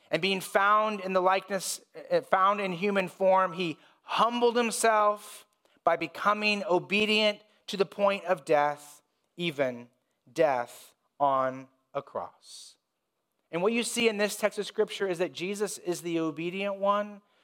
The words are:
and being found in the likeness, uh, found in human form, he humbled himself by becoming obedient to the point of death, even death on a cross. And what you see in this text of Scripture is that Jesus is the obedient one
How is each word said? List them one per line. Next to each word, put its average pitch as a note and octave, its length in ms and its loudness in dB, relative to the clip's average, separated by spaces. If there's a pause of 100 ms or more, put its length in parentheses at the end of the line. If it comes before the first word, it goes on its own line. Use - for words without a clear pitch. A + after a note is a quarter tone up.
and D#3+ 120 -2
being F#3+ 180 0
found G#3 640 2
in F#3+ 100 -6
the F#3 100 2
likeness, F#3+ 600 0 (280)
uh, E3+ 120 2
found G3 400 2
in F#3+ 100 -4
human F#3 380 -2
form, F#3 420 2
he E3 260 -4 (260)
humbled A#3+ 520 0
himself G#3+ 920 0 (380)
by E3+ 140 4
becoming G#3 720 0
obedient G#3 680 2 (280)
to G3+ 100 -8
the F#3+ 80 2
point G3 400 -2
of F3 180 -2
death, D3 580 0 (360)
even C3 500 -2 (460)
death C3+ 600 2 (280)
on C3 460 0 (260)
a C#3+ 80 -4
cross. - 720 -14 (760)
And E3 120 -4
what G#3+ 100 2
you A#3 100 0
see A#3 280 0
in G#3 80 -4
this G3+ 180 -2
text G#3 240 -4
of G3 80 -6
Scripture G3+ 400 -4
is F3 120 -4
that E3+ 120 -2
Jesus F#3+ 460 -6
is E3+ 240 -6
the E3 180 -4
obedient F3 560 -4
one G3+ 460 -2 (220)